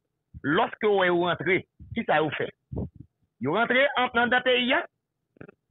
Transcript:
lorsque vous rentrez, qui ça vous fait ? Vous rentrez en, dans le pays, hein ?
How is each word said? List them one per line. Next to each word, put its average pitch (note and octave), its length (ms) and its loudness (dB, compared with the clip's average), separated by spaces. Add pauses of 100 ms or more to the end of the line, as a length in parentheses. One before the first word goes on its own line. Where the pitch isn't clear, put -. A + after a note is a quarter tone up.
(420)
lorsque G#3+ 420 -2
vous F#3 380 2
rentrez, E3+ 460 0 (260)
qui A3+ 140 -4
ça D#3 140 2
vous D#3 100 0
fait ? - 200 -6 (220)
Vous - 800 -8
rentrez A#3+ 320 2 (120)
en, B3 180 0
dans A#3+ 100 2
le B3 180 0
pays, B3 300 2
hein ? E4 80 0 (880)